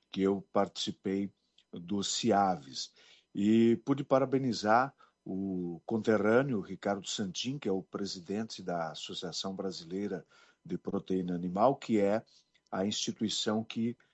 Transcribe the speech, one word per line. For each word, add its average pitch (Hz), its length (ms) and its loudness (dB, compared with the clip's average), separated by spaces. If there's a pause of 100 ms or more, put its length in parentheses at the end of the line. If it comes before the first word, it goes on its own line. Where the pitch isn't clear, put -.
(120)
que 95 120 -2
eu 98 280 2
participei 98 800 -2 (400)
do 92 320 -4
ciaves. 92 880 0 (440)
E 113 400 6 (100)
pude 139 180 0
parabenizar 131 880 2 (320)
o 92 640 -4
conterrâneo 113 760 2
Ricardo 95 480 -4
Santin, 117 520 -6
que 117 100 -4
é - 20 2
o 95 120 -2
presidente 98 800 -8
da 85 260 -4
Associação - 640 -8
Brasileira 92 680 -6 (400)
de 90 100 -4
Proteína 92 600 -2
Animal, 92 400 2
que 110 240 2
é 101 240 4 (480)
a 95 120 -2
instituição 107 800 -2
que 117 320 -4 (180)